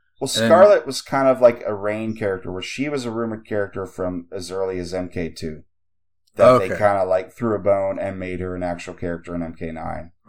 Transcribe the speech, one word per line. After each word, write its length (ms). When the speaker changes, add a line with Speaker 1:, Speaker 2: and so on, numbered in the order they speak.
Speaker 1:
Well, 80
Speaker 2:
And 20
Speaker 1:
Scarlet 560
was 160
kind 260
of 120
like 260
a 80
Rain 420
character, 360
where 100
she 260
was 160
a 60
rumored 360
character 400
from 460
as 180
early 280
as 160
M 140
K 200
two. 340
That 220
they 80
Speaker 2:
Okay. 120
Speaker 1:
kinda, 260
like, 280
threw 220
a 40
bone 400
and 200
made 220
her 160
an 60
actual 320
character 400
in 80
M 120
K 160
nine. 420